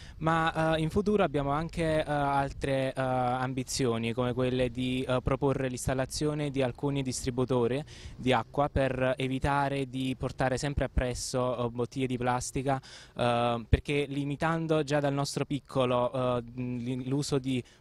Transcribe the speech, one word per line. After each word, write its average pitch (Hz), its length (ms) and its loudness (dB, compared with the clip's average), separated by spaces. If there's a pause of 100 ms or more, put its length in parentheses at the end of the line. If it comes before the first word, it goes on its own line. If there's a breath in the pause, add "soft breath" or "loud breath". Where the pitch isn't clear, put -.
(200 loud breath)
ma, 160 540 2
eh, 160 60 0
in 156 80 0
futuro 202 340 2
abbiamo 143 280 2
anche, 156 520 0
eh, 143 80 -4
altre, 139 840 0
eh, 131 80 -2
ambizioni 127 1120 0
come 123 180 0
quelle 127 380 2
di, 127 360 -2
eh, 127 160 2
proporre 131 460 2
l'installazione 143 800 -2
di 131 120 0
alcuni 139 400 0
distributori 127 800 0 (320 loud breath)
di 127 160 2
acqua 143 380 2
per 127 480 2
evitare 139 720 0
di 131 280 -2
portare 127 380 0
sempre 143 300 -2
appresso, 123 800 -2
eh, - 20 -4
bottiglie 120 380 -2
di 127 100 -2
plastica, 123 640 0 (340 loud breath)
eh, 120 540 0
perché 143 400 0
limitando 156 760 0
già 147 160 0
dal 143 140 2
nostro 139 320 -2
piccolo, 127 960 0
eh, 120 40 -4 (640)
l'uso 139 340 0
di 127 240 0 (180 soft breath)